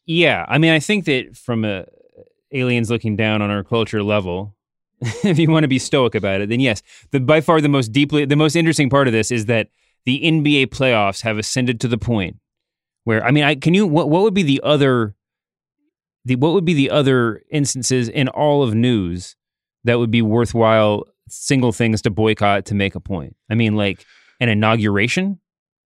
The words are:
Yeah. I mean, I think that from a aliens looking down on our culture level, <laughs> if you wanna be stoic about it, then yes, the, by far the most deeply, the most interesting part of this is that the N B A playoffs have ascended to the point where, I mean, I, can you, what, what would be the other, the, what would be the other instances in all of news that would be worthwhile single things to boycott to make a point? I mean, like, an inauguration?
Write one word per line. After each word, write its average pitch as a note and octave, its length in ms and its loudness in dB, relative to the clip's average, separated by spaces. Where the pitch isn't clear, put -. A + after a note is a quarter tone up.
Yeah. D#3 440 0
I C#3 100 0
mean, E3 140 4
I D#3 80 2
think G3+ 240 -2
that B2+ 320 -4
from A2+ 280 -4
a G2 200 -4
aliens B2 400 -2
looking A2 240 -2
down G#2+ 260 0
on G#2 100 -2
our G2+ 120 -4
culture A2 400 -4
level, G2+ 540 -4
<laughs> - 240 -20
if C#3+ 380 -2
you E3 100 2
wanna D#3 200 2
be C3 100 0
stoic B2 380 -2
about G2 240 -2
it, G#2 80 -4
then A#2+ 100 -2
yes, B2 240 -2
the, C#3 80 0
by D3+ 200 4
far D#3+ 200 2
the D3 80 2
most C3 240 0
deeply, D3 320 2
the C#3 100 0
most D3+ 220 2
interesting D#3 340 0
part C#3 160 4
of A#2 60 2
this A2 180 -2
is A2+ 160 -4
that A2+ 220 0
the C3 200 -2
N D#3+ 180 2
B C#3+ 200 2
A B2+ 40 0
playoffs A2 560 0
have A2 160 -2
ascended B2 420 -2
to C3 60 -2
the A#2 120 -2
point G2+ 380 -2
where, A2 200 0
I A#2+ 60 0
mean, D3 140 2
I, D3 100 2
can D3 180 0
you, G3+ 140 4
what, D3+ 240 0
what F3 120 2
would G#3+ 120 2
be G3 80 2
the C#3 220 0
other, B2+ 500 2
the, B2+ 100 -2
what C#3+ 180 2
would F#3+ 120 2
be E3+ 100 0
the C#3 160 2
other B2+ 580 0
instances B2+ 600 -2
in C3 180 -2
all C#3+ 380 0
of A2 100 0
news G#2 600 0
that A#2+ 160 2
would A#2 100 -2
be A#2 120 2
worthwhile A2 840 2
single B2 420 0
things A2 320 0
to A2+ 80 0
boycott G#2 560 0
to G#2 80 -4
make G2 220 0
a E2+ 40 -12
point? D#2 360 -10
I A2 60 -2
mean, A2 220 2
like, G2+ 280 -2
an B2 80 0
inauguration? A2 920 0